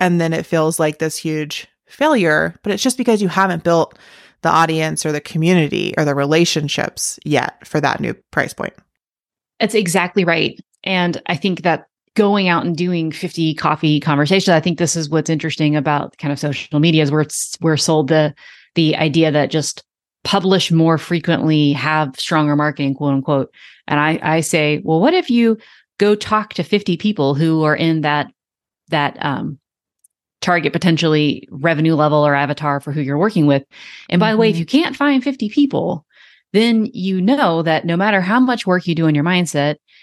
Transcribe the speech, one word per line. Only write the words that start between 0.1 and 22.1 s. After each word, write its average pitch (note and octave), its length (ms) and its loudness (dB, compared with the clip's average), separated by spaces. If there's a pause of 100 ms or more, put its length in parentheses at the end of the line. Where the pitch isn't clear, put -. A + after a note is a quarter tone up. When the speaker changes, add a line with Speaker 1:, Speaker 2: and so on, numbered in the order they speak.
Speaker 1:
then E3 140 -2
it D#3+ 100 -4
feels D#3+ 340 0
like D#3 200 0
this D#3+ 180 -4
huge D3+ 500 -6 (200)
failure, E3+ 760 0
but G#3 100 -4
it's G3+ 100 -4
just B3+ 160 -2
because A3 240 2
you F#3 60 2
haven't F#3 360 -2
built E3+ 340 2 (440)
the E3 80 0
audience D#3+ 560 0
or D3+ 60 -2
the D3 80 -4
community D#3+ 760 0
or D3+ 80 0
the C#3+ 120 0
relationships D3+ 1080 0
yet - 400 -2
for - 160 -4
that C#3+ 200 -2
new A2+ 120 -4 (200)
price - 200 -4
point. - 220 -8 (840)
Speaker 2:
That's A3 160 0
exactly F3+ 480 0
right. E3 340 0 (240)
And F3+ 440 -2
I F3 100 -4
think F3+ 260 -4
that E3+ 240 -2 (300)
going G3+ 320 2
out E3+ 180 0
and E3+ 100 -2
doing E3+ 360 -2
fifty D#3+ 420 -4
coffee D3+ 460 0
conversations, D3+ 480 0
I E3 100 6
think E3+ 200 -2
this E3+ 180 -2
is D#3 120 -6
what's D#3 220 -2
interesting D3+ 460 0
about D3 420 -2
kind C#3+ 140 -4
of C#3+ 80 -8
social D3 400 -4
media D#3 240 4
is C#3 80 0
we're, D3+ 140 2 (340)
we're D#3+ 160 2
sold D3 320 2
the, D3+ 260 2 (400)
the D#3 220 2
idea D#3+ 340 2
that C#3+ 200 2
just - 340 -4 (400)
publish F#3+ 480 2
more D#3+ 260 4
frequently, D#3 760 0
have D3 460 -2